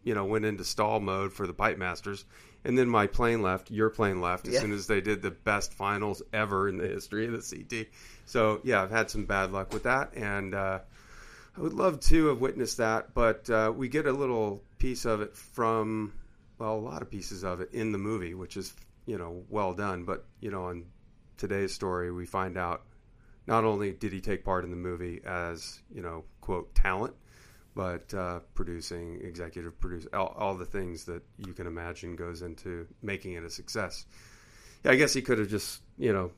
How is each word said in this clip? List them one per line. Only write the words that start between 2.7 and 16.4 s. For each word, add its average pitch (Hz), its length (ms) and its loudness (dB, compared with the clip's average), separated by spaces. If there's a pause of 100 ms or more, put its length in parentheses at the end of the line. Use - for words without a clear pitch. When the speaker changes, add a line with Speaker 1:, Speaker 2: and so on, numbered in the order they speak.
Speaker 1:
then 127 120 6
my 107 180 6
plane 117 340 4
left, 92 300 0
your 110 180 4
plane 101 300 2
left, 90 280 -2
as 120 80 0
Speaker 2:
Yeah. 123 60 6
Speaker 1:
soon 104 120 0
as 101 140 -4
they 104 120 4
did 98 220 0
the 95 100 -2
best 101 420 -2
finals 101 480 -2 (120)
ever 101 340 2
in 95 100 -2
the 87 100 -2
history 101 380 -4
of 120 60 -4
the 113 100 -4
C - 220 -10
T. 113 240 -6 (380)
So, 110 400 4
yeah, 113 180 4
I've 95 80 -4
had 110 180 2
some 104 160 -4
bad 95 280 0
luck 95 180 -4
with 107 120 -6
that, 131 300 2
and, 101 400 -4
uh, 95 260 -2 (760)
I 175 60 -8
would 165 100 -2
love 180 300 2
to 160 260 10
have 127 140 2
witnessed 127 360 -2
that, 113 360 0
but, 113 360 2
uh, 110 240 4
we 131 140 -2
get 147 180 0
a 139 60 4
little 117 520 0 (160)
piece 131 260 0
of 110 160 2
it 104 120 -6
from, 110 760 0 (480)